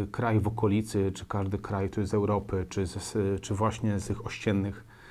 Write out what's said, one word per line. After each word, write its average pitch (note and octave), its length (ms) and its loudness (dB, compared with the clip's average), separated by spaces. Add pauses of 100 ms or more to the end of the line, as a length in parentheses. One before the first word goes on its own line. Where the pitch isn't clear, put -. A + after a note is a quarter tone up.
(100)
kraj A2+ 300 2
w F#2+ 80 2
okolicy, G#2 640 2
czy - 140 -12
każdy G2 320 -2
kraj, G2 320 -2
czy G#2 160 0
z G2+ 80 -2
Europy, G2+ 540 2
czy F#2+ 180 -2
z, F#2+ 160 -8
z, G2 380 0
czy - 140 -4
właśnie G#2 460 0
z G2+ 60 -6
tych - 200 -4
ościennych, G2+ 580 -2 (260)